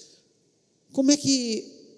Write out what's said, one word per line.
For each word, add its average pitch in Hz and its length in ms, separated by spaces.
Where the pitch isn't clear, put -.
Como 269 200
é 294 40
que 247 540